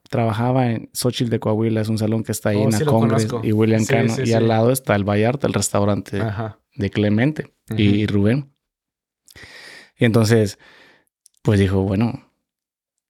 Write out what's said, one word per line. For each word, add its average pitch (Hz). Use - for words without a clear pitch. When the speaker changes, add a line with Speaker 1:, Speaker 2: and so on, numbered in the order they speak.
Speaker 1:
trabajaba 120
en -
Xochitl 123
de 113
Coahuila, 110
es 107
un 110
salón 110
que -
está 110
ahí 104
Speaker 2:
Oh, 107
Speaker 1:
en 110
Speaker 2:
sí 107
Speaker 1:
la 156
Speaker 2:
lo 147
Speaker 1:
Congress 113
Speaker 2:
conozco. 113
Speaker 1:
y 113
William 110
Speaker 2:
Sí, 110
Speaker 1:
Cano, 113
Speaker 2:
sí, -
Speaker 1:
y 113
al 113
Speaker 2:
sí. 113
Speaker 1:
lado 113
está 131
el 101
Vallarta, 107
el 107
restaurante 101
Speaker 2:
Ajá. 104
Speaker 1:
de 98
Clemente 110
y, -
Speaker 2:
Ujú. 101
Speaker 1:
y 104
Rubén. 104
Y -
entonces, 110
pues, 104
dijo, 98
"Bueno, 104